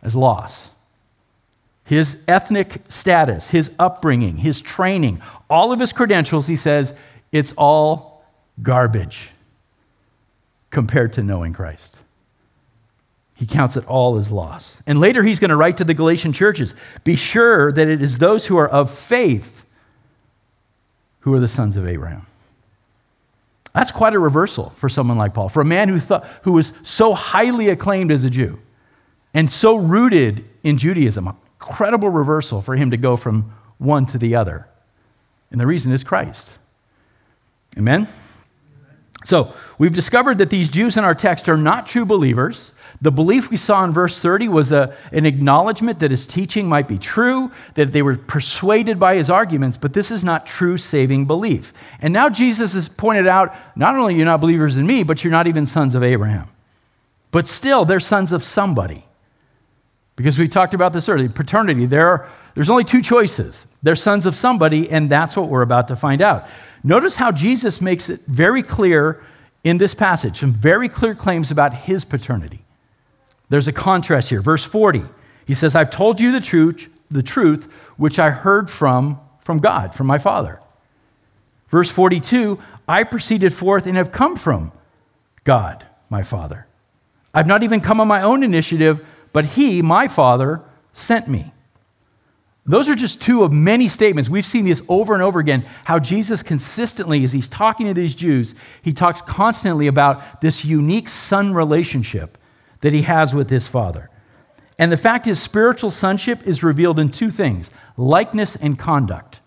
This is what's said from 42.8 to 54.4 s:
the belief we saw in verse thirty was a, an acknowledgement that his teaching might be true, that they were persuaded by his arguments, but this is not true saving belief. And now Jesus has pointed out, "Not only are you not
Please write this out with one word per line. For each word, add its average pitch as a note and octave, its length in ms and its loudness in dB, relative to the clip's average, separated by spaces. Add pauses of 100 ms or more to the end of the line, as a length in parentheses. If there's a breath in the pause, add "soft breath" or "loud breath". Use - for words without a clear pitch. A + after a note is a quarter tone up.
the D3+ 80 4
belief E3 400 2
we A3+ 60 -4
saw F#3+ 280 2
in F3 80 -2
verse F3+ 260 0
thirty G3+ 300 0
was D3+ 240 2
a, C3+ 220 2 (180 loud breath)
an D#3 140 2
acknowledgement E3 720 2
that D3+ 120 0
his C3 160 -4
teaching G3 420 -4
might D3 200 0
be G#2 80 -6
true, B3 540 -2 (240 loud breath)
that D3 180 0
they D3 100 0
were C#3 140 0
persuaded G3+ 840 -2
by F#3 180 4
his D#3 120 0
arguments, D#3+ 480 0
but C#3+ 160 -6
this G3+ 180 -2
is G3+ 140 -6
not E3 220 -2
true F3+ 320 -2
saving C3+ 480 0
belief. E3+ 480 -2 (260 loud breath)
And D#3+ 140 -2
now C4 160 4
Jesus A3 440 0
has F3 140 -4
pointed G#3 380 0
out, F#3 280 4 (220 loud breath)
"Not F3 180 2
only A#3 200 0
are E3 40 2
you D#3+ 60 4
not E3 160 2